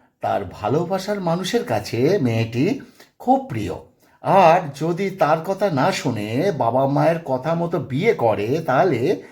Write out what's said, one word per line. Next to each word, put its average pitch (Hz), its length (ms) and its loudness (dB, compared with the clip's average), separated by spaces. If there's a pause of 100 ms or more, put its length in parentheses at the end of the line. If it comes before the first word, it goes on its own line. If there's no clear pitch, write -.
(200)
তার 101 240 -2
ভালোবাসার 175 760 -2
মানুষের 180 440 -2
কাছে 120 540 0
মেয়েটি 120 600 0 (380)
খুব 262 300 2
প্রিয়। 95 240 -6 (480)
আর 170 400 6 (200)
যদি 175 300 -2
তার 160 340 2
কথা 190 260 -2
না 165 220 2
শুনে 123 640 -2
বাবা 127 280 2
মায়ের 151 380 2
কথা 135 300 -2
মতো 170 240 -4
বিয়ে 151 360 0
করে, 113 520 0
তাহলে 151 640 2